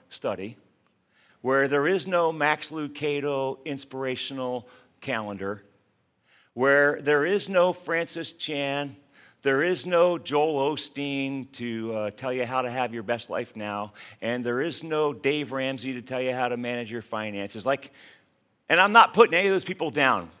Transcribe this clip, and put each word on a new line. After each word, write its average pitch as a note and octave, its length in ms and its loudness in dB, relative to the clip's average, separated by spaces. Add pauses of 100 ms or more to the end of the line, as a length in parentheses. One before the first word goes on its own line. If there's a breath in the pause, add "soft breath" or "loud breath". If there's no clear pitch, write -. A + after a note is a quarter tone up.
(100)
study, G#2 460 -6 (880 soft breath)
where C3+ 260 2
there C#3+ 180 2
is F3+ 220 0
no E3+ 240 2
Max D3+ 380 0
Lucado C#3+ 960 -4
inspirational C3 1040 -6 (320 loud breath)
calendar, G#2 640 -4 (920 soft breath)
where C#3 480 4
there D3 220 4
is F#3+ 240 0
no F3+ 240 4
Francis E3 600 -6
Chan, C#3+ 640 -4 (460 soft breath)
there C#3 220 4
is F3+ 220 0
no F3 320 4
Joel D3 580 0
Osteen C#3 800 -6
to, A2+ 380 -6
uh, G#2+ 200 -2
tell C3 200 -6
you B2+ 140 -2
how B2+ 160 -2
to B2 80 -4
have B2 240 -4
your A#2 80 -6
best A2+ 260 -4
life G#2+ 280 -6
now, G#2 360 -6 (280 loud breath)
and A#2+ 260 -4
there A#2+ 140 0
is D#3+ 240 -4
no D3+ 280 0
Dave D3 380 -2
Ramsey C3 440 -4
to B2 80 -10
tell B2+ 200 -6
you B2+ 100 -2
how B2 140 -2
to A#2+ 100 -2
manage A#2+ 360 -6
your A#2 100 -8
finances? G#2 640 -6
Like, C3+ 260 -2 (760 loud breath)
and E3 100 4
I'm G3+ 140 6
not A3+ 220 8
putting F3+ 200 8
any F#3+ 140 2
of F#3+ 40 4
those F#3 120 0
people D#3+ 260 -4
down. A#2 400 2 (100)